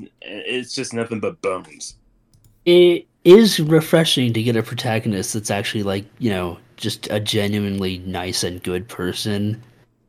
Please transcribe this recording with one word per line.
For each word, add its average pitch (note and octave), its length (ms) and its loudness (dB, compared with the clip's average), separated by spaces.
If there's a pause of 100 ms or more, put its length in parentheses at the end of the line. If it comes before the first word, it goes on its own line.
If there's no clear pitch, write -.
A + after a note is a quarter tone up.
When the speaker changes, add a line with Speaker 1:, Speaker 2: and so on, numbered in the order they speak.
(220)
Speaker 1:
it's A#2+ 540 -8
just C3 180 -8
nothing A2+ 260 -6
but G2 220 -6
bones. - 540 -8 (720)
Speaker 2:
It F3 420 6 (160)
is G3 360 8
refreshing D#3 760 2
to A2 100 -2
get A#2 120 0
a A2 60 0
protagonist A2 720 -4
that's G#2 160 -6
actually, G#2 320 -4
like, G2 240 -4 (140)
you A#2+ 100 0
know, F2+ 300 -4 (180)
just - 320 -8
a G#2+ 100 -2
genuinely G2+ 800 -2
nice F2+ 440 -6
and F2+ 180 -8
good F2+ 260 -6
person G#2 760 -6 (460)